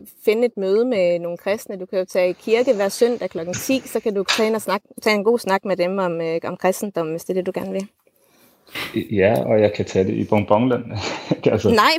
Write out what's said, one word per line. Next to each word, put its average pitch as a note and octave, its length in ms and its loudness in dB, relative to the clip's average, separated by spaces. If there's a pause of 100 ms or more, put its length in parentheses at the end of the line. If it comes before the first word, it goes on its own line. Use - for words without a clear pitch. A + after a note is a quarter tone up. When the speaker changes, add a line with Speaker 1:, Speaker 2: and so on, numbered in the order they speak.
(260)
Speaker 1:
finde A3+ 200 2
et A#3 120 -2
møde G3 280 2
med F3+ 340 2
nogle E3+ 180 -8
kristne. G3+ 420 -6
Du F#3 60 -12
kan F#3+ 140 -4
jo F#3 60 0
tage F#3 240 2
i F3 40 -2
kirke A#3+ 420 2
hver G3 140 0
søndag A#3 400 0
klokken F3 260 -8
ti, C4 300 -2
så - 140 -4
kan A3 140 -2
du G3 100 -2 (140)
tage A3 100 2
ind A3 80 0
og G#3+ 60 -4
snak-, G3 200 -4 (200)
tage G#3+ 140 2
en G3+ 80 0
god A#3 160 2
snak G3 260 -2
med F#3+ 120 -2
dem F3+ 200 0
om, F3 240 -2
øh, E3 220 -2
om F3+ 140 -6
kristendommen, F3+ 560 -2
hvis E3 100 -8
det - 140 -8
er F3+ 40 0
det, F3+ 40 -4
du F#3+ 140 -6
gerne F#3+ 120 -8
vil. G3 160 -6 (1200)
Speaker 2:
Ja, G#2+ 320 4
og A2 180 2
jeg G#2 120 4
kan G2+ 120 -4
tage F#2+ 220 0
det G#2+ 60 -2
i A2 100 0
Bonbonland. A2+ 680 2
<laughs> A2 40 -8 (500)
Altså, - 240 2
Speaker 1:
Nej, A3+ 300 6